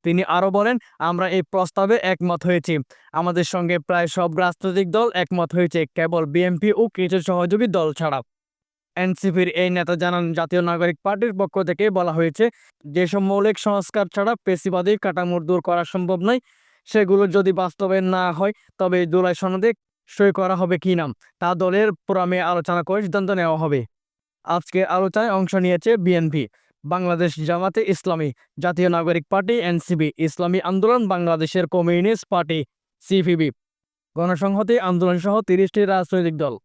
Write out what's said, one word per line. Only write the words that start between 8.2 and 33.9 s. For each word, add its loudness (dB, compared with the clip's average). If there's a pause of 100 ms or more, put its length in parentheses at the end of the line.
এনসিপির 0
এই 0
নেতা -2
জানান, 0
জাতীয় 0
নাগরিক 0
পার্টির -2
পক্ষ -4 (120)
থেকে -2
বলা 0
হয়েছে, 0 (400)
"যেসব 0
মৌলিক 2
সংস্কার -2
ছাড়া -2
ফ্যাসিবাদী 0
কাঠামো -2
দূর 0
করা 0
সম্ভব -2
নয়, 0 (480)
সেগুলো 4
যদি 2
বাস্তবায়ন 0
না 0 (100)
হয়, -2 (240)
তবে 2
জুলাই 2
সনদে 0 (400)
সই 4
করা 0
হবে 0
কি 0
না, -2 (300)
তা -2
দলের 2
ফোরামে -2
আলোচনা -2
করে -2
সিদ্ধান্ত -2
নেওয়া 0
হবে।" 0 (640)
আজকের -2
আলোচনায় 0
অংশ 0
নিয়েছে 2
বিএনপি, 0 (420)
বাংলাদেশ 0
জামাতে -2
ইসলামী, -2 (300)
জাতীয় 0
নাগরিক 0
পার্টি 0
এনসিপি, 0 (100)
ইসলামী 0
আন্দোলন 2
বাংলাদেশের 0
কমিউনিস্ট 0
পার্টি 0 (440)
সিপিবি, 2 (680)